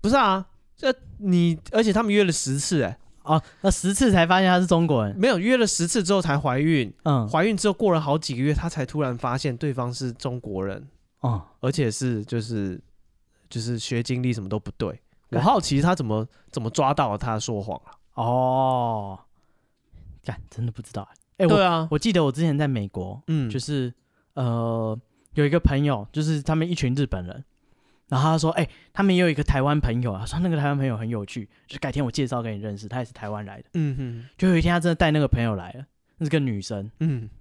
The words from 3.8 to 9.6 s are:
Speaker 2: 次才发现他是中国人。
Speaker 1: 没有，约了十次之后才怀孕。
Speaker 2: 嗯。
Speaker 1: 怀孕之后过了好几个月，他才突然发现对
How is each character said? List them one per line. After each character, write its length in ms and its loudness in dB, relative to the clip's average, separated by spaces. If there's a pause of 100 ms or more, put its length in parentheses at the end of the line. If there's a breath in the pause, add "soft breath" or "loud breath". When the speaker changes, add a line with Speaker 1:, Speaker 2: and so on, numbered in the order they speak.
Speaker 2:
次 160 4
才 160 6
发 140 4
现 80 4
他 100 6
是 80 4
中 220 4
国 180 2
人。 120 -4
Speaker 1:
没 100 2
有， 100 2
约 200 2
了 100 4
十 180 0
次 160 0
之 120 0
后 80 4
才 180 0
怀 200 0
孕。 300 2 (140)
Speaker 2:
嗯。 240 2
Speaker 1:
怀 160 2
孕 140 2
之 100 0
后 60 2
过 200 2
了 60 2
好 180 0
几 200 -4
个 40 -2
月， 120 2
他 160 -2
才 160 -4
突 160 -6
然 160 -2
发 200 -4
现 200 -4
对 160 -4